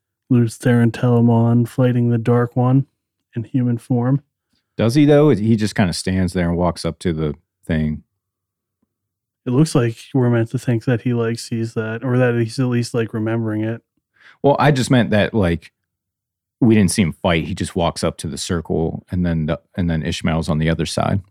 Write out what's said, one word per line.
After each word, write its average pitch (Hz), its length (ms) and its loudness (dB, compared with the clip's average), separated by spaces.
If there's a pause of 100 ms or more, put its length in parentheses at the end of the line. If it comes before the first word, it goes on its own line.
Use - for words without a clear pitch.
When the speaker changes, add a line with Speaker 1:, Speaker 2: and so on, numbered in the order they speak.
(300)
Speaker 1:
Luz 120 260 2
Theron 120 340 2
Telamon 117 800 2
fighting 123 400 0
the 120 80 2
Dark 120 400 0
One 127 300 2 (500)
in 110 80 -6
human 123 320 -2
form. 127 460 -2 (560)
Speaker 2:
Does 113 160 2
he, 151 100 6
though? 147 240 6
He 113 260 2
just 107 200 -2
kinda 95 180 0
stands 92 400 -2
there 87 160 0
and 85 80 0
walks 87 300 -2
up 80 140 -4
to 90 120 -2
the 76 220 -4 (280)
thing. 78 420 -4 (1400)
Speaker 1:
It 131 60 -6
looks 147 240 2
like 117 220 0 (180)
we're 123 160 2
meant 117 220 0
to 127 60 -4
think 117 280 -2
that 123 160 0
he, 123 100 -2
like, 117 260 -2
sees 113 360 -8
that, 110 280 -6
or 123 140 -2
that 123 200 2
he's 113 220 -2
at 131 100 0
least, 120 260 -2
like, 113 180 -4
remembering 110 520 -4
it. 113 180 -6 (600)
Speaker 2:
Well, 143 160 4
I 139 120 2
just 127 200 0
meant 117 200 4
that, 104 240 0
like, 85 380 -2 (880)
we 113 140 6
didn't 101 160 4
see 107 120 0
him 78 100 0
fight. 85 320 -2
He 87 100 -8
just 90 220 -8
walks 85 260 -2
up 82 160 -4
to - 80 -12
the 76 100 -8
circle, 82 760 -4
and 90 120 -2
then 82 220 -2
the, 80 140 -4 (160)
and 90 120 -2
then 80 140 -2
Ishmael's 80 460 -2
on 78 100 -2
the 78 100 0
other 80 180 -2
side. - 440 -2